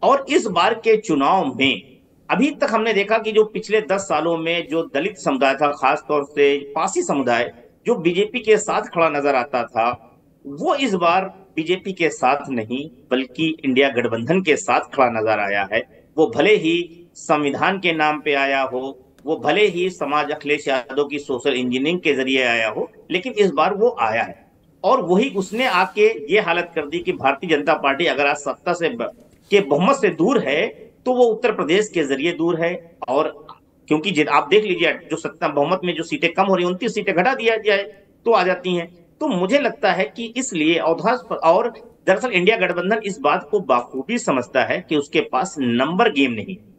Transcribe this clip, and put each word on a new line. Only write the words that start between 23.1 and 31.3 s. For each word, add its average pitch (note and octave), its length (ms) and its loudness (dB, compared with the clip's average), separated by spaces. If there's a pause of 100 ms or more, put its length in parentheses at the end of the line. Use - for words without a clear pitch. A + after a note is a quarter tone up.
लेकिन F#3 220 -4
इस G#3 180 2
बार D#3 240 2
वो A#3 260 0
आया A2+ 220 0
है। - 220 -12 (400)
और A3 180 2
वही F#3 280 2
उसने G3 360 -4
आके G3 680 0
ये G#3 80 4
हालत F3 340 -2
कर D3+ 120 -4
दी D#3 120 -6
कि F3 140 -2
भारतीय D#3+ 380 -2
जनता D3 240 2
पार्टी C#3+ 320 0
अगर C#3+ 200 0
आज C#3+ 100 0
सत्ता D3 360 -4
से E3 160 -2
ब-, A#2 240 -6 (380)
के G3+ 100 6
बहुमत F3 360 2
से G#3 120 2
दूर F3+ 300 2
है D3+ 280 0 (380)
तो B3+ 80 2
वो B3 120 4
उत्तर A3+ 280 2